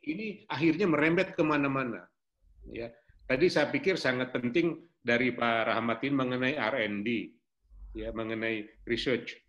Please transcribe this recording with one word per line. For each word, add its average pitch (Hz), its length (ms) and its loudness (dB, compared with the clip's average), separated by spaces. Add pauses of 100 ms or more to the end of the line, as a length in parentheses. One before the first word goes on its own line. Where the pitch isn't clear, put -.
ini 220 220 -6 (220)
akhirnya 156 360 2
merembet 165 520 4
kemana-mana. 135 720 0 (600)
Ya, 113 240 -12 (360)
tadi 135 240 4
saya 151 160 4
pikir 170 320 0
sangat 127 320 0
penting 156 520 0 (200)
dari 120 280 2
Pak 113 400 2
Rahmatin 117 400 0
mengenai 127 440 0
R 113 320 0
and 104 160 -4
D, 113 280 -2 (600)
ya, 110 200 -8
mengenai 110 560 -4 (160)
research. 117 520 -2 (120)